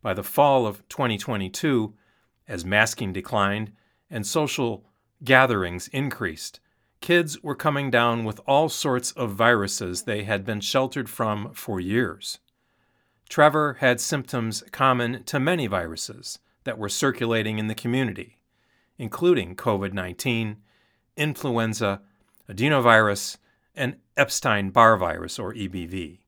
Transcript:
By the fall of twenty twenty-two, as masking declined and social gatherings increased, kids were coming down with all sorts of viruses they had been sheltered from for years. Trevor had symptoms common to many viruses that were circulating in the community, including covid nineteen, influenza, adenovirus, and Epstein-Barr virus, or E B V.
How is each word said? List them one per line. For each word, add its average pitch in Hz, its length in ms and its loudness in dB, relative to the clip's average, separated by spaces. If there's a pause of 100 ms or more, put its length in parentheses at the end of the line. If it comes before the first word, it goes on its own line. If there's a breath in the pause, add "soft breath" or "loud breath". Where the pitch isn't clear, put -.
By 98 100 -2
the 101 80 -4
fall 135 460 4
of - 200 -8
twenty 117 300 -2
twenty-two, 107 760 -2 (520)
as 87 160 -8
masking 104 480 2
declined 101 600 -2 (360)
and 107 200 -8
social 135 580 -2 (380)
gatherings 113 640 4
increased, 127 720 -6 (420)
kids 170 400 0
were 147 140 -6
coming 143 340 -2
down 117 340 2
with 107 220 -6
all 147 240 4
sorts 127 440 -2
of 117 180 -6
viruses 98 720 2
they 104 220 -4
had 101 200 -2
been 104 140 -4
sheltered 131 500 -2
from 107 440 -4
for 98 260 -6
years. 95 580 -2 (920)
Trevor 151 500 4
had 123 200 4
symptoms 120 720 -4
common 123 520 0
to - 160 -4
many 156 260 0
viruses 90 720 -6 (280)
that 117 120 -6
were 104 120 -6
circulating 113 680 0
in 107 80 -2
the 110 80 -4
community, 120 640 -2 (600)
including 120 560 0
covid 98 380 -2
nineteen, 107 640 -4 (600)
influenza, 117 880 -2 (440 soft breath)
adenovirus, 110 920 4 (360)
and 131 240 -4 (200)
Epstein-Barr 113 800 4
virus, 85 420 -4
or 92 160 -8
E 101 140 -6
B 90 180 -8
V. 87 420 -10